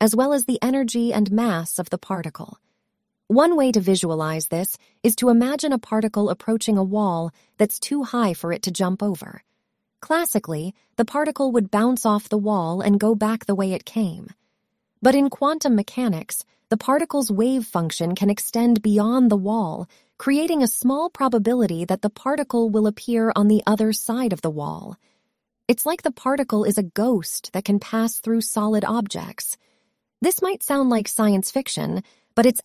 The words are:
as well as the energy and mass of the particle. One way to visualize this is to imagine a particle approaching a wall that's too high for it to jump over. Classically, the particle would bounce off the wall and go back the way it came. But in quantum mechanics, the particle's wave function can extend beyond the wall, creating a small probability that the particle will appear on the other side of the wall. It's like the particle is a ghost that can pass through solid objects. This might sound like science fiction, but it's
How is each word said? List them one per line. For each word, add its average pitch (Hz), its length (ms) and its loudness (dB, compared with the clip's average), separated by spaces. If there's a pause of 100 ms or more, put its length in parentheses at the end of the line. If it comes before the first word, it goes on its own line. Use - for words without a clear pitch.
as 220 140 4
well 262 180 2
as 277 120 0
the 247 160 -2
energy 240 520 0
and 208 180 0
mass 202 460 -2
of 175 120 -6
the 180 80 -4
particle. - 600 -10 (680)
One 311 280 6
way 269 160 4
to 220 80 2
visualize 160 680 0
this 170 300 -4 (260)
is 226 140 4
to 247 120 2
imagine 262 420 2
a 262 60 2
particle 214 520 -2
approaching 214 480 -2
a 190 60 2
wall 185 480 -2 (260)
that's 208 220 0
too 285 240 -4
high 233 300 0
for 170 180 -6
it 165 120 -4
to 185 80 -4
jump 185 320 -2
over. - 400 -6 (580)
Classically, 202 720 -2 (220)
the 233 100 0
particle 285 460 -2
would 220 180 0
bounce 233 360 0
off 208 220 0
the 214 120 -2
wall 190 420 -2
and 202 180 4
go 214 140 2
back 214 320 -2
the 202 100 0
way 190 180 -2
it - 120 -6
came. 185 440 -6 (720)
But 262 140 4
in 277 140 2
quantum 285 460 0
mechanics, 202 680 -4 (260)
the 220 80 0
particle's 277 540 0
wave 233 340 0
function 170 500 -2
can 202 140 2
extend 233 520 2
beyond 220 480 4
the 208 80 4
wall, 190 500 -2 (300)
creating 294 460 0
a 233 40 4
small 277 420 -2
probability 226 760 0
that 185 160 -2
the 208 80 -2
particle 262 600 -2
will 214 180 2
appear 226 480 0
on 208 120 4
the 214 200 4
other 220 260 2
side 233 400 -2
of 165 80 -6
the 165 80 -2
wall. 151 480 -8 (680)
It's - 180 0
like 330 160 -4
the 311 80 -4
particle 262 540 -2
is 208 160 0
a 196 40 -2
ghost 202 720 -4
that 185 120 -6
can 202 140 2
pass 226 400 -4
through 226 220 0
solid 214 420 0
objects. - 720 0 (640)
This - 220 2
might 370 220 -2
sound 277 260 2
like 220 180 2
science 202 440 2
fiction, 180 500 -4 (340)
but 233 100 6
it's 247 200 4